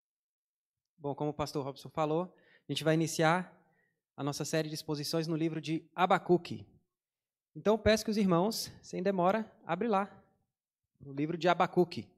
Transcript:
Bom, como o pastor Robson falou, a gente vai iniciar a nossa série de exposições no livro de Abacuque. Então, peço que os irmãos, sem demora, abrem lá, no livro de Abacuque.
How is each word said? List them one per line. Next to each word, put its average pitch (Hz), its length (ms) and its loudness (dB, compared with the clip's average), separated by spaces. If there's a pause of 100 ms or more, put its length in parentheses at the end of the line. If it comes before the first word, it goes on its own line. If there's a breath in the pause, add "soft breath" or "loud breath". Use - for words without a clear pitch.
(960)
Bom, 143 160 -4
como 151 160 -2
o 143 40 -4
pastor 147 300 -6
Robson 135 240 -10
falou, 160 460 -2 (340 soft breath)
a - 40 -10
gente 143 120 -4
vai 160 120 4
iniciar 165 600 0 (640)
a 135 60 -8
nossa 143 200 -4
série 156 240 -2
de 151 60 -8
exposições 156 540 -4
no 165 80 -2
livro 156 260 -2
de 151 320 -6
Abacuque. 175 720 2 (880)
Então, 196 220 2
peço 214 260 2
que - 60 -4
os 202 80 0
irmãos, 190 540 2 (100)
sem 180 220 -8
demora, 196 600 2
abrem 190 280 -2
lá, 196 200 0 (880)
no 139 140 -16
livro 156 240 -2
de 160 100 0
Abacuque. 170 720 2